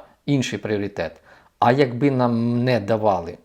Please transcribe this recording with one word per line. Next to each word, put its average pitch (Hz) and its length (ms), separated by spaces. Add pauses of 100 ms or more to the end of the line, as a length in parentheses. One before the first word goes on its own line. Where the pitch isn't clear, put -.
(260)
інший 131 320
пріоритет. 101 540 (460)
А 117 140
якби 135 380
нам 120 540
не 123 160
давали, 101 640